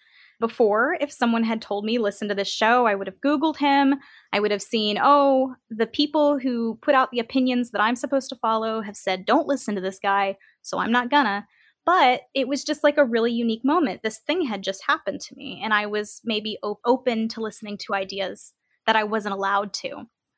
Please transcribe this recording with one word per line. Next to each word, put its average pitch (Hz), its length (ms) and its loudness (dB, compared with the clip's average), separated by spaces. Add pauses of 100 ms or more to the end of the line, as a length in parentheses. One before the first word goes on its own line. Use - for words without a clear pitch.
(380)
Before, 226 640 2
if 285 100 -4
someone 233 340 0
had 226 180 -2
told 208 240 -6
me, 233 120 0
"Listen 208 300 -2
to 202 60 -4
this 196 180 -4
show," 240 320 4
I 214 100 2
would 196 120 -4
have - 160 -10
Googled 294 340 0
him. 277 380 4 (380)
I 208 80 0
would 208 100 0
have 202 100 0
seen, 214 400 -2
"Oh, 277 540 4 (160)
the 220 160 -2
people 294 520 2
who 233 440 -2
put 294 120 2
out 262 160 2
the 240 100 -4
opinions 247 500 0
that 202 100 -2
I'm 226 160 2
supposed 269 320 -2
to 247 80 -12
follow 220 460 -2
have 208 140 -12
said, 185 280 -4
'Don't 285 240 2
listen 254 280 -2
to 190 40 -4
this 190 180 -6
guy,' 196 380 0 (240)
so - 180 -8
I'm 196 140 -2
not 247 160 2
gonna." 226 400 2 (380)
But 302 360 4 (120)
it 269 120 0
was 277 180 -4
just, 294 200 -2
like, 294 140 4
a 294 60 6
really 233 280 2
unique 233 320 -2
moment. 277 380 0
This 220 160 -4
thing 349 240 -2
had 214 200 -4
just 190 240 -6
happened 196 360 -2
to - 140 -16
me, - 280 -14
and 220 80 -2
I 208 140 2
was 208 360 -6
maybe 214 400 -4
o-, 208 220 -6
open 233 440 2
to 226 120 -10
listening 208 380 -10
to - 160 -6
ideas 196 580 -6 (340)
that 220 100 4
I 214 80 2
wasn't 208 300 -2
allowed 196 400 -2
to. - 320 -10 (320)